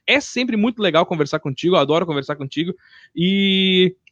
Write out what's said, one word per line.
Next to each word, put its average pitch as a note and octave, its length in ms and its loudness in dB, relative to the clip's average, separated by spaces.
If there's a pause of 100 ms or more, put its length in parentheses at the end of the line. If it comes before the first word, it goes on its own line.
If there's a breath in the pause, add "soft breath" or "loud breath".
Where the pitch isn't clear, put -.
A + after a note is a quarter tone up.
É B3+ 140 2
sempre A#3+ 380 -4
muito A3 240 0
legal F3 240 2
conversar D#3 340 -2
contigo, E3 380 -2
eu - 20 4
adoro D#3 260 2
conversar C#3+ 300 -6
contigo. D3+ 380 -6 (420 soft breath)
E F#3+ 800 2 (160)